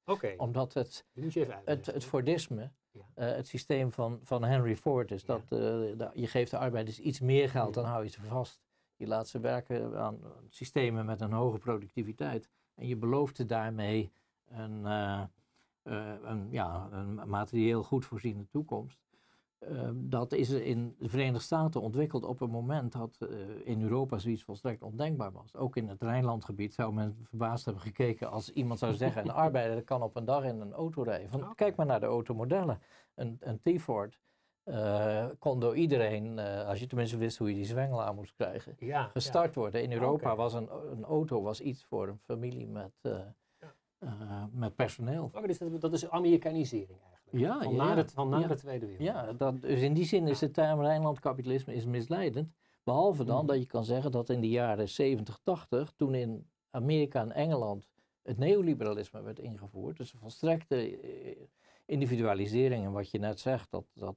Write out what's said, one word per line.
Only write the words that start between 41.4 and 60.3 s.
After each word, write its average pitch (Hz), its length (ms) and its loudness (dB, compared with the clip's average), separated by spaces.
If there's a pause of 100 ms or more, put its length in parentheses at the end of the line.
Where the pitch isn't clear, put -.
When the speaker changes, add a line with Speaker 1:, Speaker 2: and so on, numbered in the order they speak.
Speaker 2:
was 107 200 -2
iets 135 240 -4
voor 101 220 -2
een 101 120 -8
familie 120 480 -6
met, 104 340 -8
eh, 113 100 -2 (480)
Speaker 1:
Ja. 156 140 -20 (260)
Speaker 2:
eh, 104 520 -8
met 117 240 -4
personeel. 127 480 -2 (100)
Speaker 1:
Oké, 214 140 -4
dus 180 100 2
dat, 165 240 -4
dat 165 120 2
is 170 160 -2
Amerikanisering 160 800 4
eigenlijk. - 220 -20 (240)
Speaker 2:
Ja, 175 280 2
Speaker 1:
Van - 100 0
Speaker 2:
ja, 127 100 4
Speaker 1:
na - 60 6
Speaker 2:
ja. - 140 6
Speaker 1:
de, 156 60 -2
van 135 200 0
na 143 100 4
Speaker 2:
Ja. 170 80 4
Speaker 1:
de 156 80 2
Tweede 127 300 -6
Wereldoorlog. 127 420 -2
Speaker 2:
Ja, 110 60 -6
dat, 131 280 0
dus 131 200 2
in 139 120 4
die 165 120 4
zin 165 220 4
is 139 120 2
Speaker 1:
Ja. 156 80 2
Speaker 2:
de 143 60 -2
term 156 280 4
Rijnlandkapitalisme 135 920 0
is 117 120 -2
misleidend. 139 680 0 (300)
Behalve 147 400 4
dan 117 140 4
Speaker 1:
Mhm. 151 80 2
Speaker 2:
dat 143 140 4
je 127 60 0
kan 113 180 -2
zeggen 127 280 2
dat 120 180 0
in 123 120 2
de 113 80 2
jaren 113 400 2
zeventig, 120 540 0
tachtig, 151 520 0
toen 139 200 2
in 113 340 -4 (200)
Amerika 139 520 2
en 113 100 -2
Engeland 120 580 0 (320)
het 113 160 -4
neoliberalisme 117 840 2
werd 107 180 -10
ingevoerd, 101 580 -10
dus 127 160 -12
een 117 60 -20
volstrekte, 143 800 0